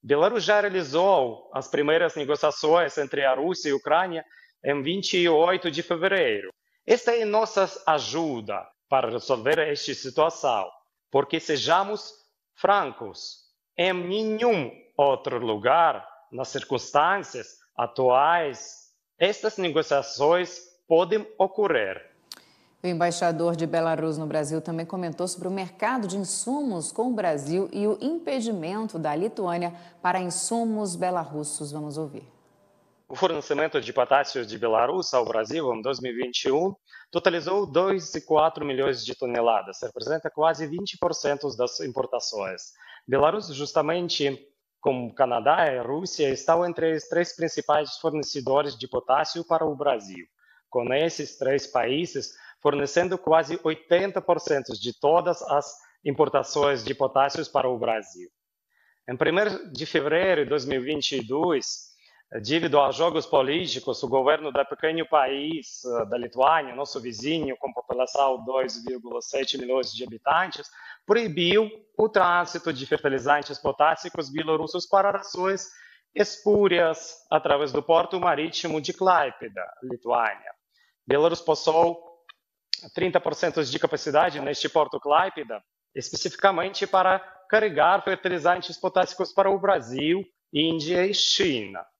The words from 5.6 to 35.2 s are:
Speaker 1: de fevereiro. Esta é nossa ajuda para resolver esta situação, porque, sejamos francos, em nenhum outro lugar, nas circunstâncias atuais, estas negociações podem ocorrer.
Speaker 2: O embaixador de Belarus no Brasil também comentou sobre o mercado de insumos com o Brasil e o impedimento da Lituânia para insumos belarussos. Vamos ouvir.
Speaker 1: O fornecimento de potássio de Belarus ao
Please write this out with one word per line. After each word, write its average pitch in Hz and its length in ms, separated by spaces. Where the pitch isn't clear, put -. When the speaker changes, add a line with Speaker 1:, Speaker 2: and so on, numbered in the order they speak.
Speaker 1:
de 151 120
fevereiro. 160 680
Esta 233 300
é 226 80
nossa 208 440
ajuda 120 800
para 127 220
resolver 120 480
esta 147 360
situação, 131 760
porque, 139 300
sejamos 170 720
francos, 139 840
em 180 160
nenhum 208 760
outro 135 420
lugar, 123 680
nas 123 180
circunstâncias 143 1080
atuais, 135 1040
estas 208 380
negociações 156 1040
podem 185 400
ocorrer. 165 720
Speaker 2:
O 180 40
embaixador 170 720
de 160 100
Belarus 160 520
no 156 80
Brasil 151 340
também 165 240
comentou 180 420
sobre 180 220
o 190 40
mercado 208 540
de 180 100
insumos 214 760
com 247 180
o 247 40
Brasil 170 580
e 202 140
o 208 140
impedimento 220 1000
da 151 160
Lituânia 175 580
para 180 180
insumos 214 760
belarussos. 151 720
Vamos 151 260
ouvir. 147 320
Speaker 1:
O 127 60
fornecimento 156 640
de 117 120
potássio 135 520
de 107 140
Belarus 120 560
ao 123 100